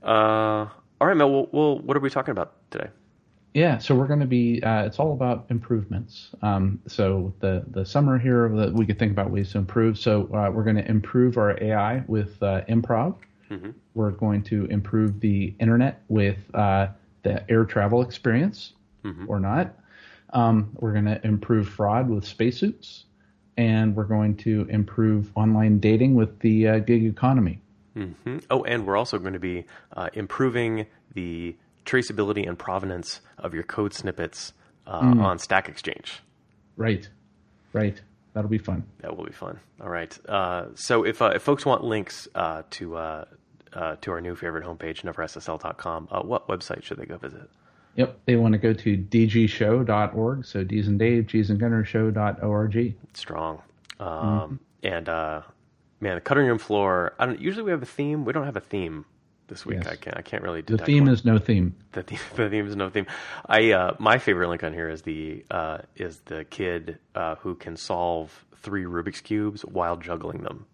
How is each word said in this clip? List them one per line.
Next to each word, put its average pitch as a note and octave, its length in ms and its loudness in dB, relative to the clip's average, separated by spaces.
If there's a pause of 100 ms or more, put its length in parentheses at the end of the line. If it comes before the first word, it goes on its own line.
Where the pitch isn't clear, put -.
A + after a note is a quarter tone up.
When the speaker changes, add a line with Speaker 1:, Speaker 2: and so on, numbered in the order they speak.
Speaker 1:
Uh, A2 600 2 (340)
all D3+ 80 4
right, F#3+ 80 4
Mel, D3 140 6
well, C#3 220 2
well, D3 280 2
what C#3+ 180 -2
are - 20 4
we C3+ 100 -2
talking C3 220 -4
about F#2 220 -4 (180)
today? - 160 -8 (680)
Speaker 2:
Yeah, D3+ 260 4
so - 160 0
we're C3 120 4
gonna D3 180 2
be, A#2+ 380 2
uh, A2 220 2
it's G#2+ 140 -6
all D3+ 140 2
about B2 360 -2
improvements. A2+ 800 -4 (120)
Um, G2 460 2
so F#2+ 520 0
the, F#2+ 300 0
the F#2+ 160 -4
summer C#3 320 2
here A#2+ 380 4
that G#2+ 180 2
we A2 120 4
could G#2+ 120 0
think A2 140 2
about G2 180 0
ways G2 220 -2
to - 60 -2
improve. G#2+ 400 2
So, G#2+ 260 2 (100)
uh, G#2 180 2
we're G#2+ 120 0
gonna G#2+ 240 2
improve A#2+ 500 2
our G#2 140 4 (100)
A G#2+ 120 0
I A2 340 0
with, G#2+ 340 -2
uh, G2 280 0
improv. A#2 460 2 (340)
Speaker 1:
Mm-hmm. G2 220 -12 (220)
Speaker 2:
We're G#2+ 180 0
going G2+ 320 0
to G#2 220 -2
improve G#2 540 0
the G2 400 0
internet A#2+ 480 4
with, G2+ 300 2 (180)
uh, G2 320 4 (360)
the - 280 -2
air A2+ 140 6
travel G#2 360 2
experience, B2+ 720 -2 (300)
Speaker 1:
Mm-hmm. F#2 260 -10
Speaker 2:
or G2+ 100 0
not. G#2+ 340 0 (580)
Um, A2+ 380 4 (100)
we're G#2+ 140 -2
gonna G#2 300 0
improve G#2+ 440 2
fraud A2 400 0
with G#2 160 -2
spacesuits, - 840 -2 (520)
and A2 380 4
we're G#2+ 80 0
going G#2+ 340 2
to G#2+ 320 0
improve G#2+ 680 2
online G#2+ 440 4
dating A2 340 6
with A2+ 260 4
the, A2 280 4
uh, A2 120 4
gig A2+ 260 4
economy. G#2+ 540 2 (360)
Speaker 1:
Mm-hmm. G#2 420 -8 (120)
Oh, C3 140 2
and A#2 220 -2
we're G2 120 2
also A2+ 220 -2
gonna F#2+ 200 -6
be, F2 260 -6 (300)
uh, F2 180 -6
improving A2+ 720 -2 (280)
the E2+ 420 -8 (300)
traceability G#2 600 0
and F2 100 -6
provenance F#2 640 -6 (160)
of E2+ 160 -10
your D#2+ 100 -6
code G#2 300 -4
snippets, - 600 -8 (340)
uh, - 140 -4
Speaker 2:
Mm. B2 200 6
Speaker 1:
on F#2 180 2
Stack - 300 0
Exchange. - 520 -10 (560)
Speaker 2:
Right. A2 300 0 (680)
Right. G#2+ 280 0 (320)
That'll G#2 160 -4
be A2 80 0
fun. F#2 260 -4 (160)
Speaker 1:
That E2 180 -12
will E2 80 -10
be - 80 -14
fun. - 260 -12 (220)
All G2 80 -12
right. E2+ 280 -8 (100)
Uh, F2+ 480 -2
so A#2 280 2
if, G#2+ 180 0
uh, G#2+ 140 4
if - 60 -2
folks C#3+ 240 0
want B2+ 180 2
links, G#2+ 500 -6
uh, D#2+ 380 -4
to, E2+ 240 -10
uh, D#2+ 300 -8 (480)
uh, E2 280 -6
to G2 100 -8
our E2+ 100 -6
new F2 140 -8
favorite E2 300 -6
homepage, E2 380 -10
never E2 180 -8
S D#2+ 160 -8
S - 120 -14
L E2 80 -4
dot E2 200 -10
com, E2 340 -8
uh, G2 100 -2
what A2 260 -6
website - 360 -8
should - 140 -12
they - 80 -14
go F2 120 -14
visit? - 320 -16 (460)
Speaker 2:
Yep. B2 300 0
They B2 120 4
wanna A2 200 4
go A2 160 2
to G#2 220 0
D A2+ 320 4
G A2 200 4
show A2+ 360 2
dot G#2+ 320 0
org. A#2+ 300 -2
So G2 180 -4
D G2 160 -2
as G2+ 80 0
in G2+ 100 2
Dave, A2+ 300 4
G A2 140 2
as G2 80 2
in G#2 80 2
Gunner, A2+ 260 2
show A2 260 0
dot G#2 320 -2
O G#2+ 100 0
R G#2+ 180 2
G. A2 260 0 (180)
Speaker 1:
Strong. D#2+ 480 -8 (380)
Um, G2 100 -8
Speaker 2:
Mm-hmm. F#2 460 -2 (320)
Speaker 1:
and, E2+ 220 -4
uh, D#2 320 -4 (580)
man, G2 160 -4
the F2 60 -6
cutting C#3 260 4
room A#2 100 4
floor, F#2+ 640 2
I A#2 60 2
don't, B2+ 140 -4
usually G3+ 240 -4
we G3+ 80 -2
have D3+ 120 -2
a - 20 -12
theme. D3 400 -4
We D3 80 -2
don't D3 120 -2
have C#3 120 -8
a G2 40 -6
theme E2 440 -6 (420)
this - 180 -18
week. F#2+ 180 -4
Speaker 2:
Yes. - 80 -6
Speaker 1:
I - 60 -10
can't, - 200 -10
I - 40 -10
can't - 200 -10
really F2 200 -8
Speaker 2:
The F#2 160 -6
Speaker 1:
detect - 100 -2
Speaker 2:
theme C#3+ 180 6
Speaker 1:
one. C3+ 80 6
Speaker 2:
is A#2 120 0
no A2+ 120 6
theme. F#2+ 380 2 (160)
Speaker 1:
The F#2 120 -10
theme, - 240 -10
<laughs> - 80 -16
the A2 140 -2
theme G#2 160 -2
is G2+ 100 -8
no F#2+ 140 -2
theme. G2 160 -2 (400)
I, A2 280 6
uh, F#2 260 2
my G#2+ 180 6
favorite F2+ 300 2
link E2+ 160 -4
on D#2+ 100 -4
here E2 160 -6
is D#2 140 -10
the, D#2 480 -10
uh, D#2+ 280 -4 (180)
is E2+ 280 -10
the D#2+ 200 -10
kid, E2+ 520 -8 (180)
uh, E2 200 -4
who F2+ 200 -8
can E2 200 -14
solve E2+ 680 -6 (100)
three G2 300 -8
Rubik's F2 360 -6
Cubes G#2 420 -4
while F2 340 -2
juggling E2+ 460 -10
them. - 300 -12